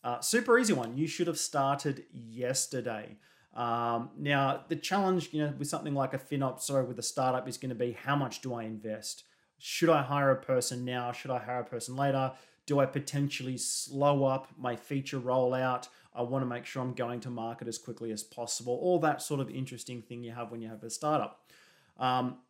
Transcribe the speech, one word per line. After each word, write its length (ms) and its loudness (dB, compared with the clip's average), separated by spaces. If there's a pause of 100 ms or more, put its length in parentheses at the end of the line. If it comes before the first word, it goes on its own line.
Uh, 180 -2
super 380 6
easy 140 4
one. 240 0
You 100 2
should 200 -2
have 120 0
started 720 0
yesterday. 1080 -4 (340)
Um, 640 0
now, 520 2
the 80 -2
challenge, 560 2
you 120 0
know, 140 0
with 100 -4
something 260 -4
like 200 0
a 40 -2
FinOps, 440 -2
sorry, 240 2
with 120 -6
a 40 -8
startup 440 0
is 120 -8
gonna 160 -6
be, 180 0
how 240 0
much 240 -2
do 140 -6
I 80 -4
invest? 600 -8 (340)
Should 320 2
I 100 8
hire 300 4
a 120 4
person 440 0
now? 260 -2
Should 200 -6
I 60 0
hire 220 -4
a 40 -4 (100)
person 220 -6
later? 360 2 (320)
Do 140 2
I 80 8
potentially 720 -2
slow 680 2
up 320 2
my 180 -4
feature 460 -4
rollout? 680 2 (260)
I 80 -2
wanna 240 0
make 180 -4
sure 160 -6
I'm 140 -4
going 260 -4
to 100 -8
market 380 -6
as 80 -4
quickly 340 -8
as 120 -6
possible. 580 -4
All 200 6
that 200 2
sort 200 -2
of 100 -4
interesting 500 -8
thing 240 -12
you 80 -10
have 180 -8
when 120 -10
you 80 -10
have 120 -14
a 60 -10
startup. 640 -2 (480)
Um, 400 2 (120)